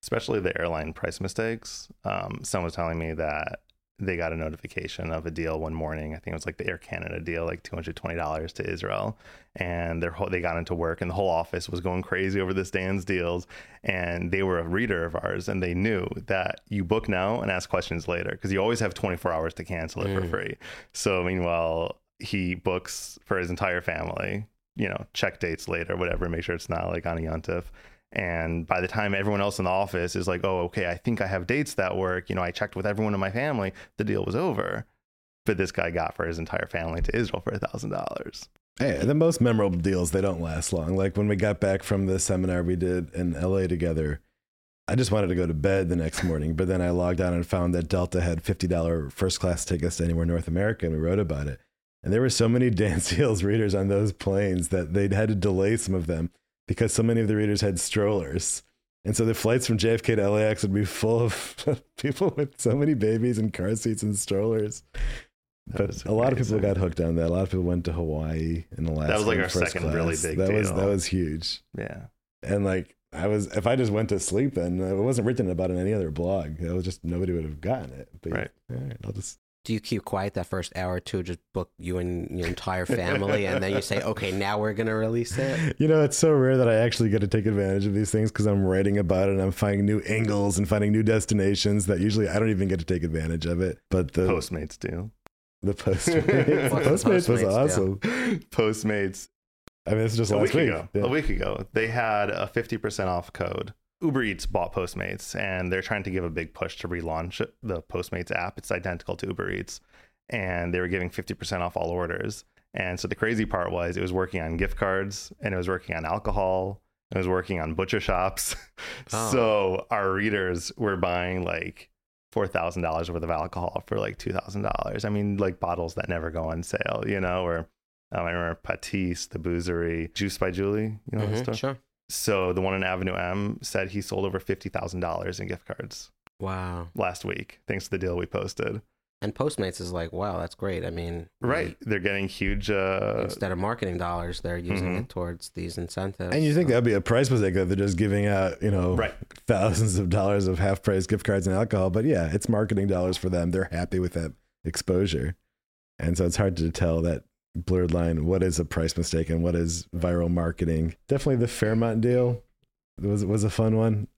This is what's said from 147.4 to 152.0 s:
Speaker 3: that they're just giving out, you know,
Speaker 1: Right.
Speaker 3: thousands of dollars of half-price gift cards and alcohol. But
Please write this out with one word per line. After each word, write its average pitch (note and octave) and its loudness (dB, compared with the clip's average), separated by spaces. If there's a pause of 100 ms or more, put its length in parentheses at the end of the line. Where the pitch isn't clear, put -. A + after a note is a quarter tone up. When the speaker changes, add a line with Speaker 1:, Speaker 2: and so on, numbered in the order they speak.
Speaker 3:
that F#2 4
they're F#2 2
just G2 2
giving G2+ 2
out, F#2+ 0
you G#2 2
know, F2+ 2
Speaker 1:
Right. G#2+ 0 (320)
Speaker 3:
thousands G2+ 4
of F#2 0
dollars G2 4
of F#2 0
half-price G2 2
gift G#2+ 0
cards G2 2
and F#2 2
alcohol. G2 2
But G#2+ 2